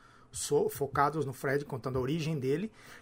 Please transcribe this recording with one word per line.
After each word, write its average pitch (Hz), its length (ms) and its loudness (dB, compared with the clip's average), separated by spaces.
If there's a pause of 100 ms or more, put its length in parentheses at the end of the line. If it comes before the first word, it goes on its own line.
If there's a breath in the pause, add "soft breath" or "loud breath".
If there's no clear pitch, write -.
(300 loud breath)
so-, - 380 2
focados 143 580 2
no 135 60 -6
Fred, 143 320 0
contando 131 340 -4
a 127 40 2
origem 156 360 0
dele. 147 320 0 (320 loud breath)